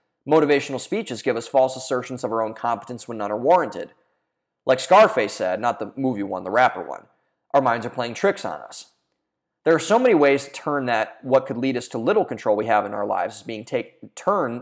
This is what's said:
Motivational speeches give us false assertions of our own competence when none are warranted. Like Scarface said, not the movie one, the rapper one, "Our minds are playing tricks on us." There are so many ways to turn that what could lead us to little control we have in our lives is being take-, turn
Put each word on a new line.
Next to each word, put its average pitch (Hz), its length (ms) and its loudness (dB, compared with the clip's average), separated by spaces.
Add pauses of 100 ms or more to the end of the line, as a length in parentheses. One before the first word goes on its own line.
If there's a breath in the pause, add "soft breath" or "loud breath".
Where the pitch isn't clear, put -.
(280)
Motivational 143 520 2
speeches 135 440 -6
give 123 120 0
us 113 120 -6
false 131 280 2
assertions 123 480 -6
of 120 80 -4
our 113 100 0
own 110 120 -4
competence 117 540 -6
when 117 100 -10
none 104 140 -6
are 107 60 -2
warranted. 120 540 0 (760)
Like 127 140 2
Scarface 180 540 4
said, 92 260 -2
not 117 200 -2
the 104 160 -8
movie 127 260 -2
one, 95 220 -6
the 92 80 -6
rapper 120 320 4
one, 67 240 -12 (440)
"Our 139 100 4
minds 117 240 0
are 123 40 -6
playing 120 240 -6
tricks - 320 -2
on 78 160 -8
us." - 300 -16 (720)
There 160 100 4
are 160 60 4
so 208 180 2
many 247 160 4
ways 139 320 4
to - 60 -18
turn 143 340 -4
that 113 380 -2
what 131 240 2
could 113 100 -6
lead 127 180 -2
us 117 140 -6
to - 80 -8
little 180 280 2
control 110 300 0
we 107 120 -2
have 104 180 2
in 101 80 -8
our 104 120 -4
lives 98 320 -4
is - 60 -18
being 110 220 -10
take-, - 500 -8
turn 139 460 -2